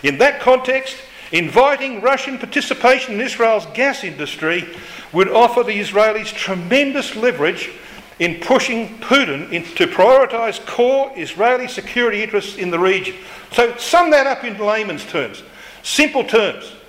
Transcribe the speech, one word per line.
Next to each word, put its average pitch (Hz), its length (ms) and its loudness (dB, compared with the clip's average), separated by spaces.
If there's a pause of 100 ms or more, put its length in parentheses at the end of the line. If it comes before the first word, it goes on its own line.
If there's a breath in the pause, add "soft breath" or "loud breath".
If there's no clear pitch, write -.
In - 160 -2
that - 240 2
context, 254 560 0 (340 loud breath)
inviting 240 720 2
Russian 262 380 0
participation - 720 0
in 202 80 -4
Israel's 226 540 0
gas 254 280 -2
industry 160 640 -4 (440 loud breath)
would 185 180 2
offer 233 320 4
the 208 180 -2
Israelis 208 540 0
tremendous 247 840 -2
leverage 214 540 -2 (500 loud breath)
in 170 200 -2
pushing 226 600 -2
Putin 185 520 0
in, 170 120 -4 (120)
to 180 120 2
prioritise 233 760 4
core 269 500 2
Israeli 240 520 0
security 220 560 -2
interests 208 340 -4
in 180 140 -4
the 170 80 -2
region." 185 360 0 (360 loud breath)
So 233 260 2
sum 339 340 4
that 277 160 6
up 277 160 -2
in 220 140 -8
layman's 208 480 -2
terms, 127 360 -6 (400 loud breath)
simple 294 420 0
terms. - 480 0 (180)